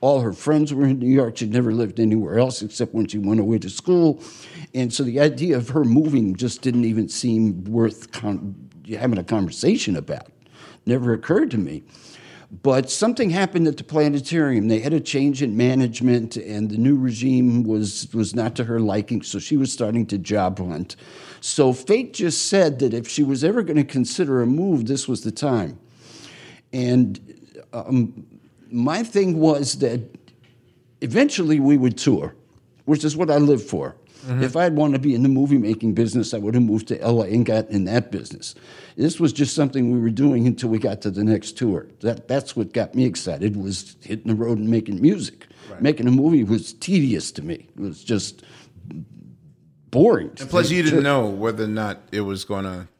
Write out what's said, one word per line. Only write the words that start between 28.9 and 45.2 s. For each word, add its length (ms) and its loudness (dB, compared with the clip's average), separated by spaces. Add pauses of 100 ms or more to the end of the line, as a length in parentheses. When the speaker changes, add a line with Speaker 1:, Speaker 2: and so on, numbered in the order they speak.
Speaker 1:
thing 380 0
was 400 2
that 220 0 (1000)
eventually 580 2
we 180 4
would 220 2
tour, 380 0 (480)
which 200 0
is 120 -2
what 120 -2
I 100 4
live 280 4
for. 300 -8 (280)
Speaker 2:
Mm-hmm. 180 -2
Speaker 1:
If 140 -2
I 80 2
had 100 2
wanted 200 2
to 40 0
be 160 0
in 80 2
the 60 6
movie-making 640 2
business, 400 0
I 40 -4
would 160 -4
have 100 6
moved 240 0
to 120 -4
L 220 2
A 60 -2
and 180 2
got 220 0
in 160 -2
that 260 -2
business. 460 -12 (400)
This 240 -2
was 120 2
just 220 -2
something 380 0
we 80 0
were 100 0
doing 380 2
until 220 -2
we 100 0
got 220 -4
to 100 -4
the 100 -2
next 340 0
tour. 300 -2 (140)
That, 260 -6
that's 300 -4
what 160 -4
got 240 -4
me 80 4
excited, 520 -2
was 440 -8
hitting 260 -10
the 80 0
road 240 -2
and 100 -4
making 320 0
music. 460 0 (240)